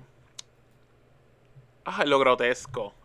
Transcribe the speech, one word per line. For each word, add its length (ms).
Ah, 200
lo 140
grotesco, 760